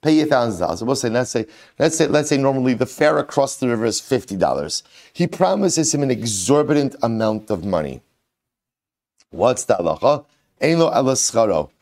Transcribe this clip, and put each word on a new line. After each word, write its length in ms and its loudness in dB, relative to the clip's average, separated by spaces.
Pay 140 4
you 80 4
a 20 -2
thousand 340 0
dollars." 200 -2
So 40 -6
we'll 120 0
say, 120 -2
let's 220 -2
say, 160 -2
let's 180 0
say, 100 2
let's 220 0
say 80 2
normally 380 2
the 100 0
fare 320 0
across 400 -2
the 120 -2
river 180 0
is 120 -2
fifty 380 -4
dollars. 460 -2
He 120 0
promises 680 0
him 80 0
an 80 0
exorbitant 920 0
amount 460 -2
of 160 -4
money. 380 -4
What's 340 0
the 120 0
halacha? 500 0
Ein 200 2
lo 100 4
ela 240 2
scharo. 560 0